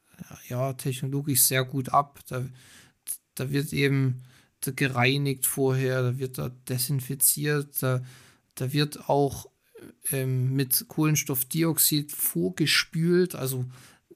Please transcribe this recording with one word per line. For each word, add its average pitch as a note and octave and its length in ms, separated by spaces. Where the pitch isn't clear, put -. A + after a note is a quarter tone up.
ja, B2+ 240
technologisch C3+ 680
sehr C3 240
gut B2+ 240
ab. C#3+ 400
Da, B2+ 160
da C3+ 160
wird C#3+ 220
eben C3+ 480
da C#3 100
gereinigt C3+ 760
vorher, C3 560
da B2 180
wird B2+ 180
da D3 120
desinfiziert, C#3+ 1120
da, B2+ 180
da B2+ 160
wird D3 380
auch, C#3 380
ähm, C3 440
mit C3+ 340
Kohlenstoffdioxid D3+ 1200
vorgespült. F3 1200
Also C3 300